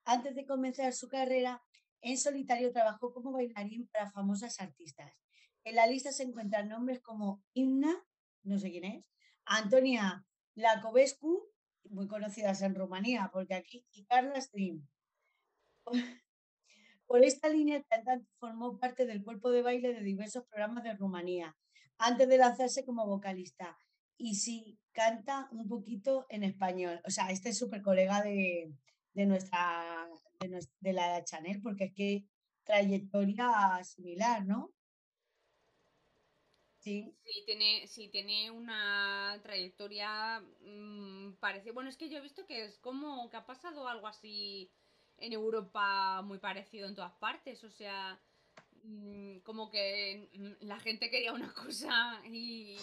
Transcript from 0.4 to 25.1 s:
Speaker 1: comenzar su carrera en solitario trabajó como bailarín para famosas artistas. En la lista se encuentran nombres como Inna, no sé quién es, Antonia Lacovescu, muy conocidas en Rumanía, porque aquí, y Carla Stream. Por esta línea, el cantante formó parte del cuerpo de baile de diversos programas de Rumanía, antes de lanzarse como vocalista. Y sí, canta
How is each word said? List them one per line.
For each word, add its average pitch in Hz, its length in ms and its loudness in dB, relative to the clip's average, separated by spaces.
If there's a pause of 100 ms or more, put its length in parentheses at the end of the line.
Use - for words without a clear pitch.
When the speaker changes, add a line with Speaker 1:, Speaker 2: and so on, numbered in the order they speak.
Speaker 1:
comenzar 262 480 0
su 247 160 -10
carrera 254 500 2 (420)
en 254 180 -2
solitario 262 520 0
trabajó 233 400 2
como 247 200 -8
bailarín 233 560 -4
para 202 240 -4
famosas 202 500 -2
artistas. 151 500 -16 (520)
En 220 100 -8
la 226 140 8
lista 262 240 0
se 269 120 -4
encuentran 220 460 -2
nombres 247 320 -4
como 208 420 -6 (100)
Inna, 269 400 4 (500)
no 196 160 0
sé 185 100 -4
quién 175 160 -8
es, 208 200 -10 (400)
Antonia 214 800 4 (300)
Lacovescu, 233 960 4 (360)
muy 196 220 -6
conocidas 208 540 -2
en 196 140 2
Rumanía, 190 580 0
porque 190 220 -2
aquí, 240 360 -10
y 202 140 -20
Carla 262 340 4
Stream. 185 480 -4 (2250)
Por 247 180 10
esta 302 260 6
línea, 302 280 4
el 285 100 -6
cantante 254 420 0 (100)
formó 233 380 -6
parte 247 300 0
del 208 160 -6
cuerpo 220 260 -4
de 247 140 6
baile 247 320 2
de 220 80 -8
diversos 208 420 -4
programas 214 380 -4
de 226 100 -4
Rumanía, 180 640 -4 (400)
antes 247 320 6
de 262 80 10
lanzarse 254 480 6
como 233 220 -2
vocalista. 190 680 -6 (400)
Y 226 200 -4
sí, 220 420 -6 (140)
canta 233 600 0